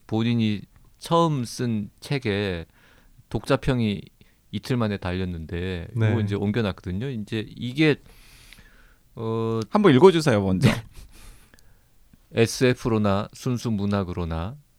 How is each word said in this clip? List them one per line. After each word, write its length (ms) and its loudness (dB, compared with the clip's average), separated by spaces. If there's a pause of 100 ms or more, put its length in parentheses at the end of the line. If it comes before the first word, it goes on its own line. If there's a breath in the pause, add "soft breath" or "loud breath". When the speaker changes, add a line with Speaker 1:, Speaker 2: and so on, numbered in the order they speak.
Speaker 1:
본인이 560 0 (380)
처음 440 2
쓴 540 -4
책에 680 -4 (600 soft breath)
독자평이 760 -2 (500)
이틀 240 -4
만에 220 -2
달렸는데, 1000 -6
Speaker 2:
네. 120 2
Speaker 1:
그거 120 2
이제 160 -2
옮겨놨거든요. 760 -4
이제 340 -6 (120)
이게, 400 2 (1200 soft breath)
어, 420 -4 (100)
Speaker 3:
한번 280 6
읽어주세요, 460 6
먼저. 280 2
Speaker 1:
<laughs> 1600 -14
에스에프로나 1000 0
순수 380 -6
문학으로나 840 -4 (220)